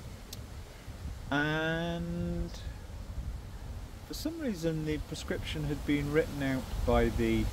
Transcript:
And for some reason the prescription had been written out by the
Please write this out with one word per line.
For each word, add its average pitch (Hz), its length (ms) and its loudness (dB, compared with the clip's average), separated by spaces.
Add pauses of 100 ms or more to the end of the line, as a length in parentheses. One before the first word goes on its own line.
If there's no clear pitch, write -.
(1300)
And 170 1200 0 (1600)
for - 60 -6
some 320 260 -2
reason 160 460 2
the 151 120 2
prescription - 680 -2
had 143 220 0
been 147 260 4
written 147 320 4
out 131 200 2 (220)
by 120 200 8
the 113 480 4